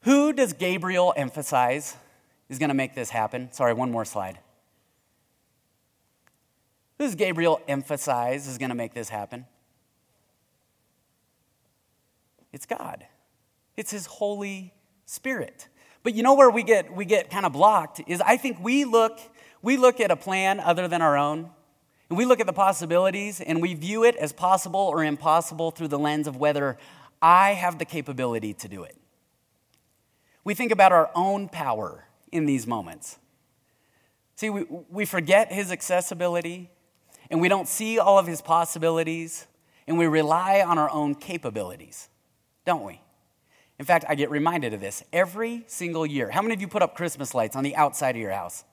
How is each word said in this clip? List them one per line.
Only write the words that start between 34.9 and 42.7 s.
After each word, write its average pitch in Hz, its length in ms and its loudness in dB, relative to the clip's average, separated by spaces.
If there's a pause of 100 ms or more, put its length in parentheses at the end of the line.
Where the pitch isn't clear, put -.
we 202 140 -4
forget 190 480 2
his 190 180 -4
accessibility, 175 1000 -4 (600)
and 160 100 0
we 180 80 4
don't 196 200 0
see 220 300 -2
all 196 200 8
of 180 80 4
his 165 160 -6
possibilities, 165 1040 -2 (400)
and 160 100 0
we 170 100 4
rely 160 540 4
on 170 180 4
our 151 120 2
own 147 240 0
capabilities, 104 960 -10 (560)
don't 165 200 -2